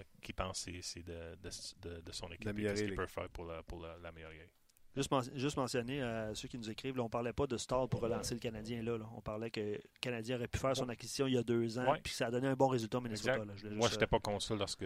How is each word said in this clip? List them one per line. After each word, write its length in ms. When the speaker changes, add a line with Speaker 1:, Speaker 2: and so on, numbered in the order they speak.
Speaker 1:
qui 120
pense, 260
c'est, 240
c'est 220
de, 320
de, 140
de, 120
de 120
son 200
équipe 120
Speaker 2:
D'améliorer 280
Speaker 1:
et 20
qu'est-ce 80
qu'il 80
Speaker 2:
les 60
Speaker 1:
peut 100
faire 220
pour 160
la, 180
pour 180
la, 180
l'améliorer. 520
Speaker 3:
Juste 160
men-, 240
juste 200
mentionner 460
à 320
ceux 140
qui 100
nous 100
écrivent, 280
là, 80
on 40
parlait 240
pas 140
de 100
Stahl 300
pour 140
relancer 340
le 60
Canadien 420
là, 160
là. 60
On 60
parlait 320
que 80
le 200
Canadien 340
aurait 140
pu 100
faire 180
son 100
Speaker 1:
Ouais. 80
Speaker 3:
acquisition 340
il 60
y 40
a 60
deux 340
ans, 140
Speaker 1:
Ouais. 100
Speaker 3:
puis 100
ça 140
a 60
donné 160
un 80
bon 100
résultat 320
au 40
Minnesota, 320
Speaker 1:
Exact. 120
Speaker 3:
là. 100
Je 60
voulais 140
Speaker 1:
Moi, 100
Speaker 3:
juste, 140
Speaker 1:
j'étais 40
Speaker 3:
euh, 140
Speaker 1:
pas 20
contre 240
ça 120
lorsque, 300